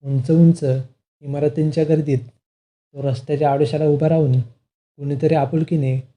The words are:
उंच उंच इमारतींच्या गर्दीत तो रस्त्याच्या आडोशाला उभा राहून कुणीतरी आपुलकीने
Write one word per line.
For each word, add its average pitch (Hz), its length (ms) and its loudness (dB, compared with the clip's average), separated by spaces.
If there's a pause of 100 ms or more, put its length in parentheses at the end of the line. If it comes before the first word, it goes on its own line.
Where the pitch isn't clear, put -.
उंच 139 260 -2
उंच 165 340 6 (560)
इमारतींच्या 147 640 -2
गर्दीत 147 340 0 (760)
तो 139 100 -12
रस्त्याच्या 139 500 -2
आडोशाला 147 320 0
उभा 147 240 2
राहून 147 320 2
कुणीतरी 143 960 -6
आपुलकीने 143 640 -2 (160)